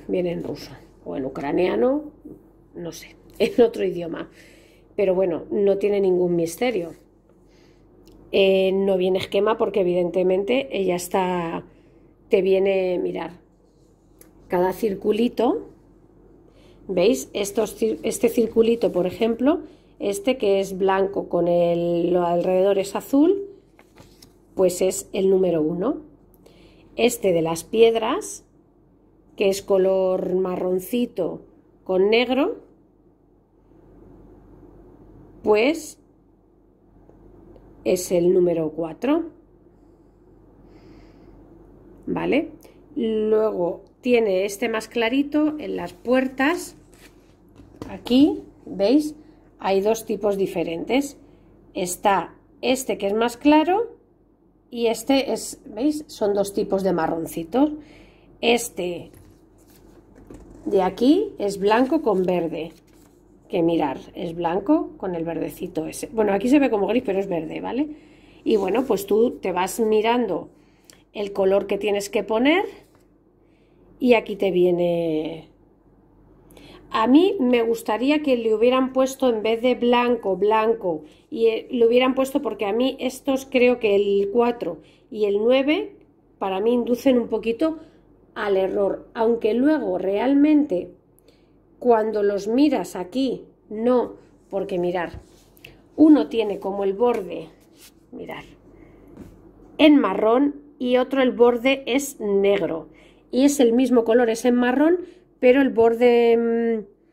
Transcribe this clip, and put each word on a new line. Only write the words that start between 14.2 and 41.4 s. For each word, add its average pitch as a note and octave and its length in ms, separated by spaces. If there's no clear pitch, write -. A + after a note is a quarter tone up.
cada F#3 240
circulito, A3 960
¿veis? G3+ 440
Estos G#3 440
cir-, A3 260
este - 260
circulito, A3+ 640
por F3+ 140
ejemplo, A#3 540
este G3+ 380
que G3 240
es F#3+ 160
blanco F#3+ 520
con F3 200
el, F3 640
lo F3 140
alrededor F#3 520
es F#3+ 180
azul, D4+ 500
pues F#3 280
es F#3 300
el F#3+ 180
número F3+ 320
uno. F3 360
Este A3+ 360
de E3 100
las D#3+ 200
piedras, A3+ 840
que G#3 120
es G3 140
color F#3 720
marroncito F#3 1080
con F#3 260
negro, B3+ 460
pues A3+ 560
es - 260
el F3 220
número E3+ 380
cuatro. E3+ 560